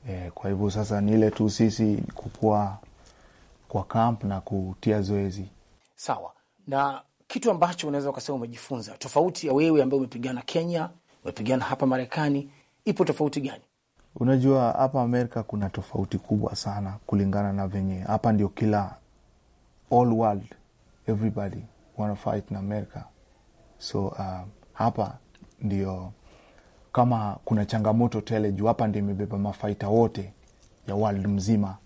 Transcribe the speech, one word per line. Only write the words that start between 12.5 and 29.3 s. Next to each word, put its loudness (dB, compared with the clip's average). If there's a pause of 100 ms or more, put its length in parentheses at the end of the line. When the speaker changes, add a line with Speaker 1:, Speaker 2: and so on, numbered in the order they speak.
Speaker 2:
ipo 2
tofauti 0
gani? -8 (520)
Speaker 1:
Unajua, 4
hapa 2
Amerika 0
kuna -4
tofauti -4
kubwa 0
sana -6
kulingana 0
na -2
venye, -2
hapa 0
ndio 4
kila, 0 (960)
all 6
world, 0 (520)
everybody -2 (340)
wanna -2
fight -4
na -6
America. -6 (760)
So, -4
uh, -8 (340)
hapa -2 (440)
ndio -2 (800)
kama 2
kuna 2
changamoto 2
tele 0
juu -2
hapa 2
ndio 0
imebeba -2